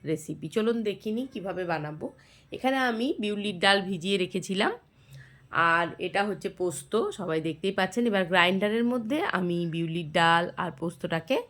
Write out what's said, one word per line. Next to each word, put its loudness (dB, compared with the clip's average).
রেসিপি। -6
চলুন 2
দেখে -6
নিই -4
কীভাবে -6
বানাবো। -6
এখানে 0
আমি -2
বিউলির -2
ডাল 6
ভিজিয়ে 0
রেখেছিলাম, -2
আর 4
এটা 0
হচ্ছে -4
পোস্ত, -4
সবাই 0
দেখতেই -2
পাচ্ছেন। 2
এবার 2
গ্রাইন্ডারের 4
মধ্যে -2
আমি 0
বিউলির -4
ডাল 6
আর -4
পোস্তটাকে -2